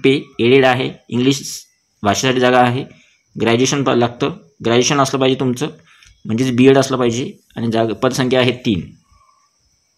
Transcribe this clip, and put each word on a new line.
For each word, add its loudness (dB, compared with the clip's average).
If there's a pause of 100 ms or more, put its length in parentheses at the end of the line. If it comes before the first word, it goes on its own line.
पे, 0
aided 4
आहे, 0 (180)
English -4 (400)
भाषेसाठी 0
जागा 4
आहे, 0 (560)
Graduation 0
प-, -2
लागतं, -2 (360)
Graduation 0
असलं -2
पाहिजे 0
तुमचं, -4 (580)
म्हणजेच -2
बीएड 6
असलं 0
पाहिजे -4 (240)
आणि -4
जागा -2
पदसंख्या -2
आहे 2
तीन. -4 (1160)